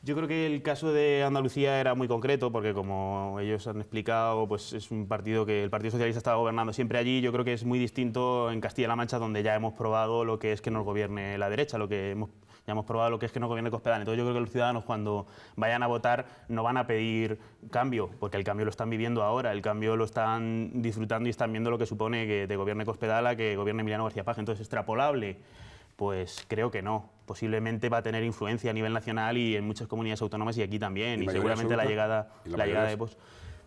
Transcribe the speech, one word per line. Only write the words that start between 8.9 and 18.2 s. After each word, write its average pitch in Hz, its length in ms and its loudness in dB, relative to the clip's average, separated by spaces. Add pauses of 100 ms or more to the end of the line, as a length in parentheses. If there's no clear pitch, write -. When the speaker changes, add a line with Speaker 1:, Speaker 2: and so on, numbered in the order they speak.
Speaker 1:
Mancha, 120 200 -2
donde 110 260 0
ya 107 120 4
hemos 110 180 0
probado 113 520 2
lo 113 140 0
que 110 120 0
es 107 100 -2
que 117 100 -4
nos 110 120 0
gobierne 101 540 -2
la 101 120 0
derecha, 120 280 -2
lo 104 100 -2
que 98 240 -2
hemos, 104 180 -4 (380)
ya 107 60 -4
hemos 107 100 -2
probado 113 280 2
lo 113 60 0
que 117 100 -2
es - 40 -4
que 123 80 -4
nos 120 80 -2
gobierne 117 240 -2
Cospedal. 113 300 0
Entonces 110 180 0
yo 120 60 2
creo 123 100 0
que 120 60 0
los 113 100 -4
ciudadanos 120 320 2
cuando 104 420 -2 (300)
vayan 117 280 2
a 120 40 2
votar 120 380 2 (240)
no 113 140 0
van 120 120 2
a 127 100 2
pedir 113 540 0 (320)
cambio, 120 380 0 (100)
porque 101 160 -4